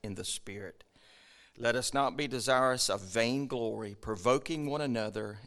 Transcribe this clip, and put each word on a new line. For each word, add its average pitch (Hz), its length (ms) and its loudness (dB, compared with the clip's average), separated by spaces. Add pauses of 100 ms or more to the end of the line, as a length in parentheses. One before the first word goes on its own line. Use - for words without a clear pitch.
in 101 120 -6
the 92 100 -8
Spirit. - 580 -10 (760)
Let 120 160 2
us 123 160 -2
not 139 240 2
be 147 120 -2
desirous 127 600 4
of 101 140 0
vainglory, 113 960 0
provoking 135 720 2
one 147 100 -2
another 107 680 -2